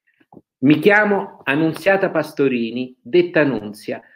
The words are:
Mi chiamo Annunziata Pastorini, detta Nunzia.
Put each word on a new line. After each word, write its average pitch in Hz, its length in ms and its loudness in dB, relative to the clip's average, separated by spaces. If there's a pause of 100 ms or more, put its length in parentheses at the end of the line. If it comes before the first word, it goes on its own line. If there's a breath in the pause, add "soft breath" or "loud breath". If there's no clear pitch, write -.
(580)
Mi 147 200 4
chiamo 202 640 0
Annunziata 160 640 0
Pastorini, 127 920 -2
detta 165 440 0
Nunzia. 110 560 -6 (160 soft breath)